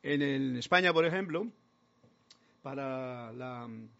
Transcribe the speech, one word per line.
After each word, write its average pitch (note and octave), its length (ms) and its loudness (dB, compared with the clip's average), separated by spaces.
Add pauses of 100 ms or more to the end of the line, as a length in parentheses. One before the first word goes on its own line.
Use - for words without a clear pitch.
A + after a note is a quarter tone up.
en C#3+ 200 2
el, C3+ 280 0
en B2 60 -2
España, F3+ 360 4
por E3 140 6
ejemplo, F3+ 400 0 (1160)
para C3 720 -6
la, B2 360 -10 (320)